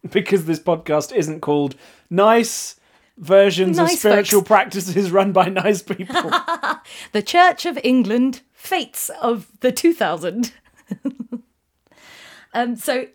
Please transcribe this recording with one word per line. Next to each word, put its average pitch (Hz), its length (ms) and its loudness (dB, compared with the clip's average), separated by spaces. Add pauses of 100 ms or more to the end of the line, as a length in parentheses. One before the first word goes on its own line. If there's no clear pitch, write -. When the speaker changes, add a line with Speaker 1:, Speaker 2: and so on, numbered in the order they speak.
Speaker 1:
Because 196 360 0
this 156 160 -4
podcast 156 560 -2
isn't 156 240 -4
called 147 340 -2 (360)
Nice 220 680 2 (400)
Versions 185 600 4
of - 80 4
Speaker 2:
Nice 247 140 0
Speaker 1:
Spiritual 208 420 4
Speaker 2:
Folks. - 60 -10
Speaker 1:
Practices 190 640 0
Run 190 220 2
by 180 160 4
Nice 190 340 -2
People. 202 540 -6
Speaker 2:
<laughs> - 760 -8
The 214 100 -2
Church 349 440 2
of 294 160 -6
England, 247 600 0 (100)
Fates - 560 -6 (140)
of 233 260 -4 (120)
the 254 120 0
two 339 220 2
thousand. 175 580 -4 (500)
<laughs> - 300 -10 (1200)
Um, 240 220 -4
so 254 380 -6